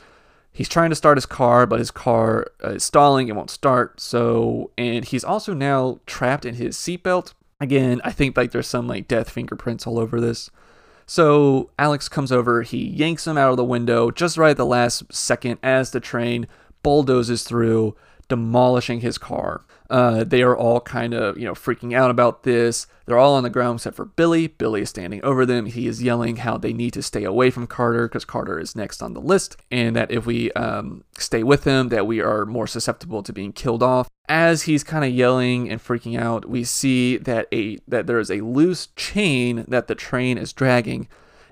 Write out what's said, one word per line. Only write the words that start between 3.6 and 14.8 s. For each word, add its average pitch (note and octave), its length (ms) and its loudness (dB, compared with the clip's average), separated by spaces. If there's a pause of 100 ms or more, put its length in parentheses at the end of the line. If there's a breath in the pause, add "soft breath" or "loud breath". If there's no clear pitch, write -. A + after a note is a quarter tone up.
So, A#2 760 0
and A#2+ 280 -2
he's B2 180 -4
also G3+ 320 -4
now C3+ 520 0
trapped C3+ 380 -2
in A#2+ 100 -8
his A#2+ 220 -6
seatbelt. F3+ 580 -4 (260)
Again, C3 440 2
I A#3+ 60 -4
think, C3+ 260 0
like, B2+ 140 2
there's B2+ 160 -4
some, A#2+ 220 -4
like, A2 180 -8
death A#2 240 -2
fingerprints - 560 -8
all A#2 120 -4
over A2+ 220 -2
this. A#2 300 -2 (580 soft breath)
So D3 720 6
Alex C#3+ 280 0
comes C3+ 240 -4
over, A#2+ 300 4
he A#2+ 260 -6
yanks D#3 400 -2
him D#3 120 -2
out C3+ 120 6
of B2+ 60 2
the B2 80 2
window A#2+ 460 2
just E3+ 260 -2
right D#3+ 140 6
at C#3+ 80 2
the C#3+ 80 0
last B2 440 0